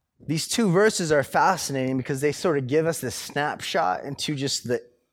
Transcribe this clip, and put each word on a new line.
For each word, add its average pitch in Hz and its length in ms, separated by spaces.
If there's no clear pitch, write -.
these 151 220
two 220 220
verses 185 420
are 143 100
fascinating 139 760
because 135 240
they 147 100
sort 165 240
of 135 100
give 156 200
us 165 140
this 123 140
snapshot - 880
into 143 300
just 139 320
the 120 160